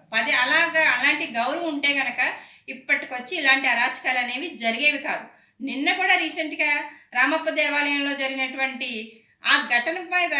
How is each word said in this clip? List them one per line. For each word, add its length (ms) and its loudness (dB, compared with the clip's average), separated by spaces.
పదే 180 2
అలాగా, 580 4
అలాంటి 420 0
గౌరవం 420 -2
ఉంటే 200 2
గనక 400 -2
ఇప్పటికొచ్చి 680 -4
ఇలాంటి 300 4
అరాచకాలు 520 0
అనేవి 300 -4
జరిగేవి 480 0
కాదు. 260 -6
నిన్న 300 0
కూడా 240 2
రీసెంట్గా 720 -2
రామప్ప 360 2
దేవాలయంలో 640 0
జరిగినటువంటి 1080 -4
ఆ 320 2
ఘటన 220 -2
మీద 400 0